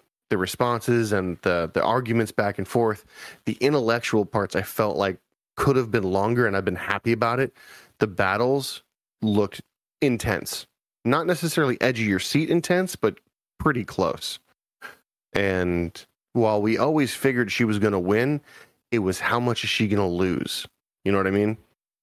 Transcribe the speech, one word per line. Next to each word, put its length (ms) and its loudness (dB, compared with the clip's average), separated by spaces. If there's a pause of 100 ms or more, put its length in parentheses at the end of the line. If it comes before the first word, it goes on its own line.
(320)
the 80 0
responses 760 0
and 300 -2
the, 320 0
the 80 0
arguments 480 0
back 260 -2
and 100 -6
forth. 380 0 (400)
The 160 -2
intellectual 640 2
parts 300 -2
I 80 0
felt 340 -2
like 200 0 (380)
could 200 2
have 160 0
been 200 0
longer, 360 2
and 100 0
I've 80 -2
been 100 0
happy 360 -2
about 280 0
it. 140 -2 (460)
The 80 2
battles 760 0 (400)
looked 400 0 (400)
intense, 640 -2 (400)
not 220 2
necessarily 520 0
edge 220 2
of 60 0
your 120 2
seat 300 -2
intense, 460 0
but 240 -2 (400)
pretty 260 0
close. 540 -4 (960)
And 680 -2 (300)
while 280 2
we 160 2
always 360 0
figured 380 0
she 120 0
was 160 0
gonna 200 2
win, 420 0 (500)
it 80 2
was 200 0
how 200 0
much 240 -2
is 60 -4
she 180 0
gonna 200 2
lose? 600 -2 (360)
You 80 0
know 60 4
what 100 2
I 40 0
mean? 260 2 (460)